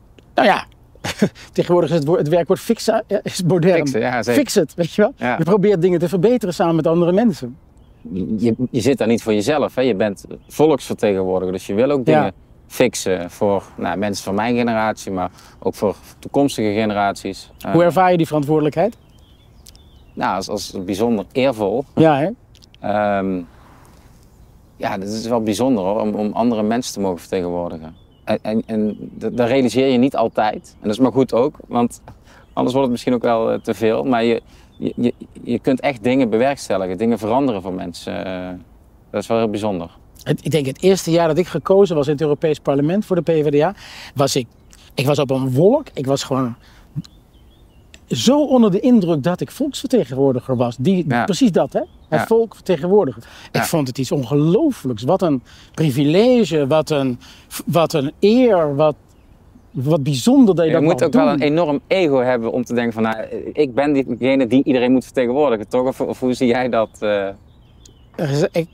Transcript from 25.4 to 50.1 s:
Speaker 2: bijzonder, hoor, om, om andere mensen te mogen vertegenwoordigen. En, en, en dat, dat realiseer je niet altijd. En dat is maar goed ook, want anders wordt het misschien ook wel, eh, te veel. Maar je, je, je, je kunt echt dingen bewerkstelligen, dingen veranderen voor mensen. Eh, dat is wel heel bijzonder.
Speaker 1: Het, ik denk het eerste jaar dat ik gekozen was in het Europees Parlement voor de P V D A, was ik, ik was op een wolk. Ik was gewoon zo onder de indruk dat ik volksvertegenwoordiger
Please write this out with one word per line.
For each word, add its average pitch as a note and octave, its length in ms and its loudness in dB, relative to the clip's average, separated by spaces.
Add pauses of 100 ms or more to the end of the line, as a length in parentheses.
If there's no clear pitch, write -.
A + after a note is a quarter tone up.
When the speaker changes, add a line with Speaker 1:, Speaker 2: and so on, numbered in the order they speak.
Speaker 2:
bijzonder, A2 420 -2
hoor, G#2 180 -2
om, G#2+ 140 -4
om G#2 180 -4
andere A2+ 300 -2
mensen A#2 300 -4
te G2+ 60 -10
mogen F#2 200 -4
vertegenwoordigen. F2 760 -8 (280)
En, - 180 -4
en, A2 240 -4
en G#2+ 340 -4
dat, - 380 -10
dat A#2+ 100 2
realiseer B2+ 400 2
je B2+ 100 2
niet C3 180 2
altijd. A2+ 580 -2
En - 140 -20
dat G#2+ 40 -2
is G#2 80 -4
maar B2 120 2
goed B2+ 220 0
ook, A2+ 220 0 (120)
want - 340 -4 (520)
anders B2+ 220 -2
wordt C#3 60 2
het C3 100 0
misschien B2 220 -2
ook A#2 80 -2
wel, A2+ 300 0
eh, A2 80 -2
te A2+ 140 -6
veel. A#2 300 0
Maar A#2+ 200 0
je, A#2 180 0 (360)
je, - 180 -6
je, A#2+ 180 -2 (300)
je A#2+ 160 -4
kunt C3 200 -2
echt B2+ 240 -4
dingen B2 260 0
bewerkstelligen, G#2 680 -2
dingen A2+ 220 0
veranderen A2 420 -2
voor F#2 120 -8
mensen. F2+ 520 -10
Eh, F#2 240 -8 (640)
dat G#2 100 -4
is - 60 -8
wel A2+ 100 0
heel A2+ 120 0
bijzonder. G2+ 480 -6 (260)
Speaker 1:
Het, - 220 -4
ik D3 60 -6
denk D3 140 0
het C3 180 -8
eerste F#3 280 2
jaar E3+ 160 4
dat D3+ 100 2
ik F3 100 0
gekozen F#3 480 2
was C#3+ 120 0
in D#3 60 0
het C#3+ 80 -4
Europees D3 380 0
Parlement D#3 460 0
voor F#3+ 100 -2
de E3+ 60 0
P C#3+ 60 -4 (180)
V C#3 140 0
D - 20 4
A, F3+ 120 2 (420)
was C#3 200 0
ik, B2+ 120 -4 (460)
ik B2+ 120 -2
was D3 140 0
op C3+ 100 0
een C3 240 -2
wolk. G#3+ 400 4
Ik C#3 120 -8
was C#3 180 0
gewoon B2+ 320 -4 (1500)
zo A#3+ 380 2
onder A#3+ 260 4
de G3 80 2
indruk F3 440 4
dat F3 180 -2
ik C#3+ 100 -8
volksvertegenwoordiger C#3 1040 0